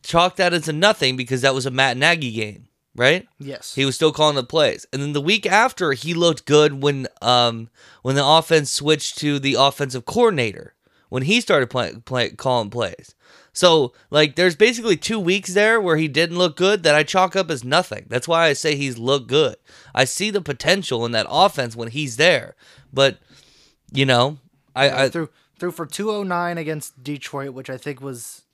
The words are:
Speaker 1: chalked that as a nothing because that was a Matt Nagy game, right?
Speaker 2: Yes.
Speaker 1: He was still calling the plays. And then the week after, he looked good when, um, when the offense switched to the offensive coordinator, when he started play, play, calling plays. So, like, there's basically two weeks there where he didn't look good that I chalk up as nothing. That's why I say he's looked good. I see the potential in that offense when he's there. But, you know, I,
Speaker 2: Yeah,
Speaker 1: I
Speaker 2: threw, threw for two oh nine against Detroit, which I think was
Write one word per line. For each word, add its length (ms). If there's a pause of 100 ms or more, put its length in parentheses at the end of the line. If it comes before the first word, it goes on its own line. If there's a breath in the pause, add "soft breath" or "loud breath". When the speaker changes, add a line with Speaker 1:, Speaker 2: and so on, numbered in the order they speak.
Speaker 1:
chalked 360
that 160
as 140
a 40
nothing 460
because 240
that 120
was 120
a 40
Matt 280
Nagy 340
game, 360 (280)
right? 320 (100)
Speaker 2:
Yes. 360
Speaker 1:
He 100
was 100
still 160
calling 260
the 60
plays. 480
And 120
then 100
the 80
week 240
after, 480
he 220
looked 320
good 360
when, 240 (140)
um, 480 (320 soft breath)
when 160
the 80
offense 460
switched 480
to 200
the 200
offensive 480
coordinator, 680 (380)
when 140
he 180
started 260
play, 240 (140)
play, 240
calling 400
plays. 440 (380 soft breath)
So, 400 (180 soft breath)
like, 260
there's 180
basically 420
two 220
weeks 360
there 260
where 160
he 100
didn't 320
look 180
good 280
that 100
I 80
chalk 320
up 160
as 140
nothing. 440
That's 200
why 180
I 60
say 240
he's 200
looked 300
good. 300 (360 loud breath)
I 120
see 260
the 100
potential 640
in 80
that 160
offense 460
when 140
he's 280
there. 380 (380 soft breath)
But, 260 (720 soft breath)
you 140
know, 320 (380)
I, 100
Speaker 2:
Yeah, 160
Speaker 1:
I 60
Speaker 2:
threw, 220 (280)
threw 140
for 120
two 280
oh 100
nine 360
against 440
Detroit, 500
which 160
I 80
think 240
was 420 (120)